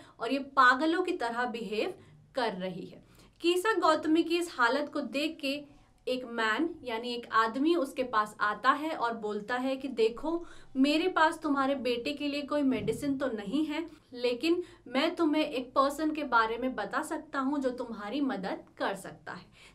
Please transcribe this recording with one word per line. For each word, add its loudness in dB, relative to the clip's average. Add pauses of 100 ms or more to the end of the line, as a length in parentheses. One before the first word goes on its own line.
(200)
और -4
ये 2
पागलों 4
की -2
तरह -2
बिहेव -4 (420)
कर 0
रही -6
है। -18 (380)
कीसा 2
गौतमी 4
की 0
इस -4
हालत 2
को -4
देख -4
के -6 (260)
एक -2
मैन 0
यानी -6
एक -8
आदमी 4
उसके -2
पास -2
आता 2
है -2
और 0
बोलता -4
है -2
कि -6
देखो, 0 (320)
मेरे 4
पास 4
तुम्हारे 0
बेटे -2
के -4
लिए -4
कोई 0
मेडिसिन 0
तो -2
नहीं -2
है, -4 (240)
लेकिन 0 (240)
मैं 0
तुम्हें 2
एक -6
पर्सन 2
के -4
बारे 2
में -2
बता -4
सकता -6
हूँ 0
जो 0
तुम्हारी -6
मदद -2 (140)
कर -2
सकता -14
है। -14 (280)